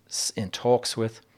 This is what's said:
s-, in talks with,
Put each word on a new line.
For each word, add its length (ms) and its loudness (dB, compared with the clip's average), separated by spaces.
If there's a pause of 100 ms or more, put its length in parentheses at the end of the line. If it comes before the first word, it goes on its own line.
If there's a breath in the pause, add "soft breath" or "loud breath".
s-, 280 -4
in 140 -4
talks 460 2
with, 240 -2 (180 soft breath)